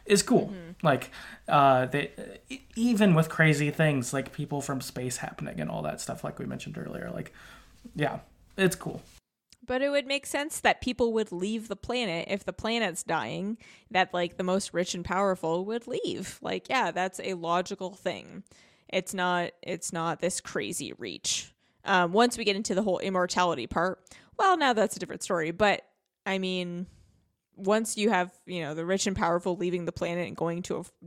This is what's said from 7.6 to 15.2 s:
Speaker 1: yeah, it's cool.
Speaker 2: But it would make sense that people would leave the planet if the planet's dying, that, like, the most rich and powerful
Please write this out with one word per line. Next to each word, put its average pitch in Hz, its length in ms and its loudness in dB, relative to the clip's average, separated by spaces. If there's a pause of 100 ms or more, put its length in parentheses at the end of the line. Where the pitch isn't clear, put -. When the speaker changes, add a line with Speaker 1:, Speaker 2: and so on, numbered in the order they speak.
Speaker 1:
yeah, 147 260 -2 (360)
it's 185 200 4
cool. - 260 -10 (640)
Speaker 2:
But 254 140 0
it 277 80 2
would 285 180 2
make 277 200 -2
sense - 340 -4
that - 220 4
people 233 320 0
would 214 180 0
leave 214 360 -4
the 196 80 -6
planet 214 540 -4
if 196 140 -4
the 180 80 -6
planet's 214 500 -2
dying, 165 540 -2 (340)
that, 185 220 2
like, 175 240 -2
the 180 80 -2
most 185 300 0
rich 175 200 0
and 175 80 -6
powerful 180 600 0